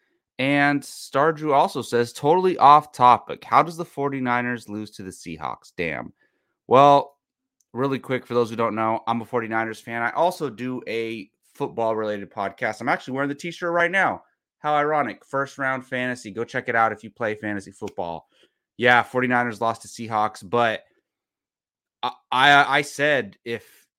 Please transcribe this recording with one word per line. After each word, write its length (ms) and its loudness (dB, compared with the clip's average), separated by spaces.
And 440 0
Star 480 -2
Drew 220 -2
also 300 2
says, 300 0
"Totally 440 2
off 340 8
topic. 540 2
How 180 4
does 140 -10
the 80 -8
forty-niners 840 -4
lose 240 -10
to 100 -18
the 80 -12
Seahawks? 640 -12
Damn." 360 -6
Well, 520 6
really 240 -2
quick, 280 -6
for 80 -6
those 140 2
who 80 -10
don't 180 0
know, 320 -2
I'm 140 -2
a 60 -10
forty-niners 520 -4
fan. 240 -8
I 80 0
also 380 -2
do 400 -10
a 420 -6
football-related 800 -4
podcast. 480 -6
I'm 80 -6
actually 240 -4
wearing 160 -4
the 60 -6
t-shirt 380 -8
right 180 2
now. 340 -2
How 160 -2
ironic. 500 0
First 340 -6
Round 280 -4
Fantasy. 440 -6
Go 140 -8
check 240 -6
it 60 0
out 180 4
if 120 -12
you 60 -18
play 240 -4
fantasy 360 -6
football. 560 -10
Yeah, 240 6
forty-niners 580 -2
lost 220 -2
to 60 -20
Seahawks, 600 -4
but 360 0
I, 100 -4
I, 460 6
I 40 0
said 640 -2
if 420 -12